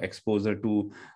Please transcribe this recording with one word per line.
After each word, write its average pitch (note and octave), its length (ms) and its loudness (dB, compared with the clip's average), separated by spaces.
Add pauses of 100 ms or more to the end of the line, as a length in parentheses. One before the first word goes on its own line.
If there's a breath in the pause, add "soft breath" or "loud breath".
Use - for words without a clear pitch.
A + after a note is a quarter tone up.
exposure G#2 520 0
to, G#2 360 0 (240 loud breath)